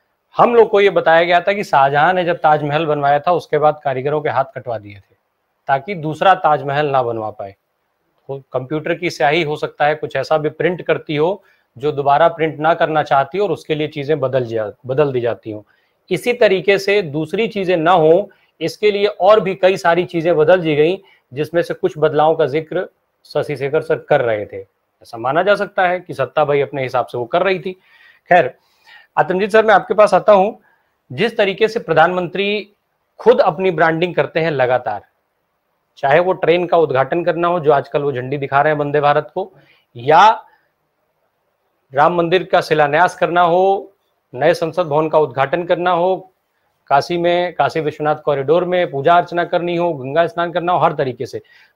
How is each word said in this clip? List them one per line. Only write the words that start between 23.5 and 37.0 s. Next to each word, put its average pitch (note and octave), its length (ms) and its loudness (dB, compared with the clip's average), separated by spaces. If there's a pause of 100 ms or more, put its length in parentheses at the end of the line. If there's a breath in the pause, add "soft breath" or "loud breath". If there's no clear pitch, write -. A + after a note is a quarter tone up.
शेखर C#3 240 -2
सर D#3 180 -2
कर C#3+ 220 2
रहे A2 240 -2
थे। G2+ 120 -16 (440)
ऐसा - 160 -18
माना C3+ 260 -2
जा G3+ 120 2
सकता F#3 320 -2
है F3+ 120 -2
कि F3 140 -14
सत्ता C3+ 320 -2
भाई C#3+ 160 0
अपने C3+ 220 -6
हिसाब B2 220 -2
से - 120 -10
वो A#2+ 80 -6
कर E3+ 180 -2
रही F#3+ 160 -2
थी। F#3 140 -8 (560 soft breath)
खैर, E3+ 280 4 (600 soft breath)
आतमजीत F#3 340 -2
सर, A3 140 4
मैं A3 80 4
आपके F#3 200 0
पास G#3 200 4
आता F#3 200 4
हूं। G3+ 200 2 (600)
जिस A3 220 -2
तरीके G#3 300 0
से - 120 -4
प्रधानमंत्री F3+ 880 -2 (500)
खुद A#3+ 220 4
अपनी F#3 300 0
branding D#3+ 440 0
करते D3+ 240 -2
हैं D#3+ 120 0
लगातार, B2 500 -2 (960)
चाहे C#3+ 220 2
वो F3+ 140 0
train F3 320 0
का F3 120 0
उद्घाटन C#3+ 460 0